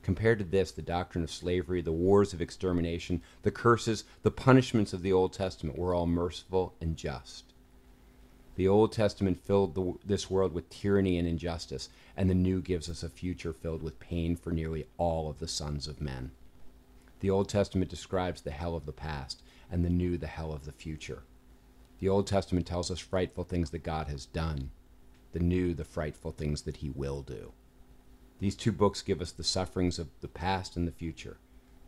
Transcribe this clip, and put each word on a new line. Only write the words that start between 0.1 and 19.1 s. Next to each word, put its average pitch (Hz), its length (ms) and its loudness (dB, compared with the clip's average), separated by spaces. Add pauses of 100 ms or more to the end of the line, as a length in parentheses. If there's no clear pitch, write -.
to 101 60 -2
this, 87 260 2
the - 100 -10
doctrine 87 420 -2
of 78 80 -4
slavery, 90 500 0
the 82 100 -2
wars 95 420 6
of 82 80 -6
extermination, 85 800 0 (220)
the 104 80 2
curses, 113 520 2 (200)
the 104 80 4
punishments 127 600 6
of 92 100 -6
the 95 120 2
Old 92 200 4
Testament 82 440 -4
were 90 160 0
all 87 140 2
merciful 87 720 0
and 82 160 -2
just. - 560 -10 (1000)
The 92 120 2
Old 107 240 6
Testament 101 480 0
filled 98 340 2
the, 90 200 -2 (120)
this 98 240 -2
world 95 240 2
with 85 160 -6
tyranny 95 480 2
and 85 100 2
injustice, 82 640 -4 (280)
and 95 120 4
the 92 60 4
New 92 260 4
gives 85 280 -4
us 82 140 -8
a 82 60 -8
future 87 440 -6
filled 80 280 -6
with 78 180 -8
pain 85 360 -2
for 85 160 -6
nearly 80 340 -2 (120)
all 82 320 0
of 71 100 -10
the 80 80 -8
sons 73 400 -6
of 73 140 -10
men. 65 300 -6 (920)
The 98 80 2
Old 98 200 2
Testament 95 400 2
describes 90 520 -4
the - 100 -8
hell 82 240 -4
of 73 100 -6
the 76 60 -8
past, 73 500 -10 (300)